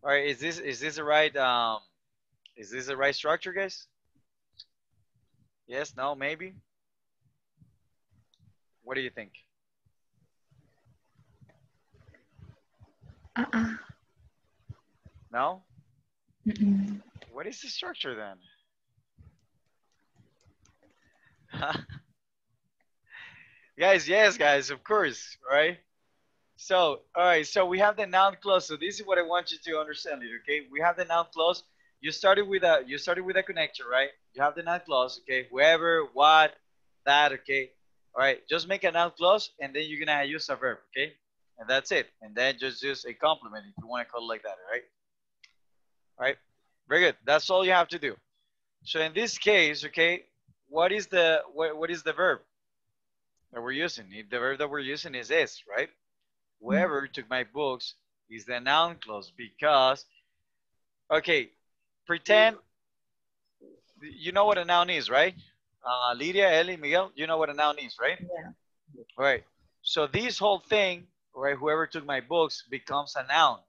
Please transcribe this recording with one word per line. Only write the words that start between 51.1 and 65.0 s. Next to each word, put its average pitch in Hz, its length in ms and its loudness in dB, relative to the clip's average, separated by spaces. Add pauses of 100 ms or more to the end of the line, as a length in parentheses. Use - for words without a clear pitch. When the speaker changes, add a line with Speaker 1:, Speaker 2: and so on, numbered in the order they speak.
Speaker 1:
what, 156 240 -2
what 165 120 -4
is 170 120 -8
the 160 100 -4
verb 151 280 0 (1120)
that 120 100 -12
we're 123 100 -8
using? 139 340 -6 (240)
The 123 80 -4
verb 131 200 -4
that 147 120 -2
we're 147 100 -6
using 143 340 -8
is 120 160 -8
is, 147 380 0
right? 117 200 -4 (760)
Whoever 147 440 0
took 135 240 -14
my 127 140 -4
books 131 500 -6 (360)
is 113 140 -18
the 123 160 -8
noun 156 420 0
clause 104 340 -12
because, 131 680 2 (1080)
okay, 156 400 0 (560)
pretend, 214 500 4 (1500)
you 156 300 -10
know 202 120 6
what 208 140 6
a 175 60 -2
noun 175 260 4
is, 143 200 -2